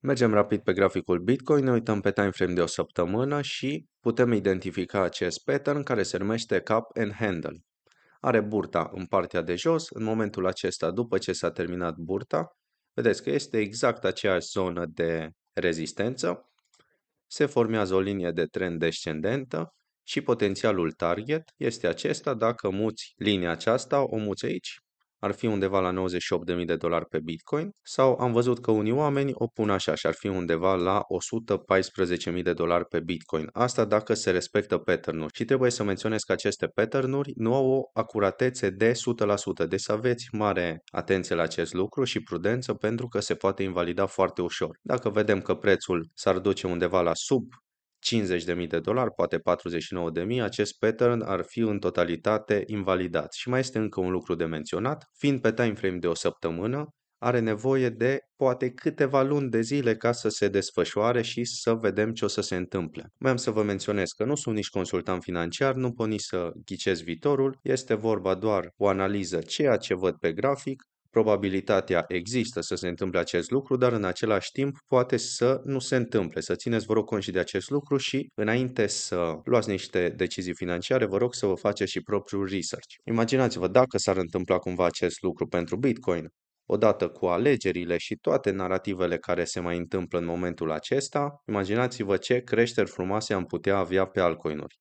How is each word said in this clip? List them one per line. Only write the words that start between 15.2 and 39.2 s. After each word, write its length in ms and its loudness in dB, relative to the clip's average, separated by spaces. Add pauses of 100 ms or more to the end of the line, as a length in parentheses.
rezistență, 880 -2 (840)
se 180 0
formează 500 2
o 40 6
linie 320 0
de 140 0
trend 340 -4
descendentă 960 -2 (300)
și 180 -4
potențialul 680 0
target 520 -2 (140)
este 300 -2
acesta. 460 -2
Dacă 360 0
muți 460 -4
linia 360 0
aceasta, 520 0
o 140 -4
muți 280 -4
aici, 300 -6 (480)
ar 80 0
fi 140 -4
undeva 340 2
la 120 2
nouăzeci 300 0
și 120 -2
opt 120 -2
de 80 0
mii 120 0
de 100 2
dolari 300 0
pe 140 -4
Bitcoin, 500 -4 (120)
sau 380 2
am 120 2
văzut 300 2
că 100 0
unii 200 2
oameni 420 0
o 140 -2
pun 220 -2
așa 260 2
și 120 -2
ar 60 2
fi 140 -6
undeva 480 2
la 320 2
o 120 -2
sută 380 -2
paisprezece 720 0
mii 140 -4
de 100 2
dolari 320 2
pe 140 -2
Bitcoin. 520 -4
Asta 340 2
dacă 280 2
se 180 0
respectă 460 0
pattern-ul. 560 -2
Și 120 -4
trebuie 260 2
să 120 -4
menționez 380 -2
că 100 -4
aceste 360 0
pattern-uri 680 0
nu 180 2
au 160 4
o 120 2 (120)
acuratețe 760 0
de 200 4
o 40 4
sută 320 0